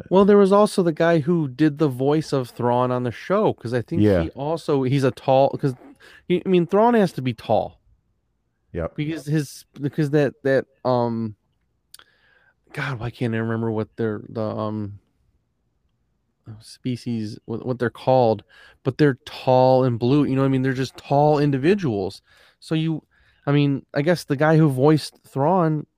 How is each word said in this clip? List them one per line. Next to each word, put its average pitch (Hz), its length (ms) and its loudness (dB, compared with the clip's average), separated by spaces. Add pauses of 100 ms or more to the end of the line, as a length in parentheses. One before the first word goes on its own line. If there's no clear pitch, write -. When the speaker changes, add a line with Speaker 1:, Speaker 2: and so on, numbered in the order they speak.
Speaker 1:
it? - 100 -20
Speaker 2:
Well, 190 140 4
there 202 120 6
was 202 140 6
also 202 320 4
the 170 100 2
guy 165 280 2
who 160 260 0
did 143 320 0
the 156 100 2
voice 139 440 -2
of 131 180 -4
Thrawn 123 400 0
on 123 140 -4
the 120 80 -4
show, 185 400 -2
'cause 117 200 -10
I 123 100 -2
think 104 200 -2
Speaker 1:
Yeah. 95 220 4
Speaker 2:
he 80 60 -6
also, 147 520 -4
he's 131 220 0
a 127 80 2
tall, 135 380 2
'cause 131 240 -4 (520)
he, 185 180 -2
I 190 40 -4
mean, 175 180 2
Thrawn 226 280 2
has 202 180 2
to 135 100 -10
be 127 120 -4
tall. 90 460 -2 (920)
Speaker 1:
Yep. 82 240 -6
Speaker 2:
Because 151 300 -8
his, 147 380 -6 (160)
because 143 300 -4
that, 143 320 0
that, 135 240 0 (180)
um, 117 520 -2 (1400)
God, 139 260 -8
why 117 120 -8
can't 113 240 -4
I 113 40 -2
remember 113 320 -4
what 107 260 -4
they're, 110 320 -4
the, 110 140 -8
um, 107 560 -8 (1600)
species, 117 840 -8
what, 113 200 -10
what 123 140 -6
they're 117 120 -2
called, 120 520 0 (400)
but - 160 -4
they're 143 260 2
tall 131 600 2
and 120 140 -2
blue, 131 260 2
you 127 100 -2
know 135 80 0
what 135 40 2
I 135 40 0
mean? 131 120 0
They're 135 100 -2
just 127 240 -6
tall 147 420 2
individuals. 139 840 -2 (360)
So - 160 -8
you, 160 300 -4 (420)
I 143 60 2
mean, 143 420 2
I 143 80 0
guess 165 220 0
the 143 120 -2
guy 156 200 4
who 156 120 6
voiced 139 560 2
Thrawn 156 600 -2 (120)